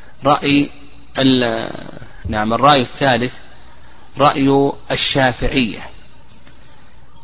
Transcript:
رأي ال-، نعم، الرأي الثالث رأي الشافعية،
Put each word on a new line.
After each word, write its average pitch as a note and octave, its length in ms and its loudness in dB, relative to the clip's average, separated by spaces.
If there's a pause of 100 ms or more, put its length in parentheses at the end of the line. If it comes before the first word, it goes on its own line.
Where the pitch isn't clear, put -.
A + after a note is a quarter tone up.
(240)
رأي C#3+ 460 4 (480)
ال-، B2 520 4 (560)
نعم، A2 280 0
الرأي C3+ 280 6
الثالث B2 520 0 (840)
رأي C#3 540 4 (200)
الشافعية، B2+ 1000 0 (1300)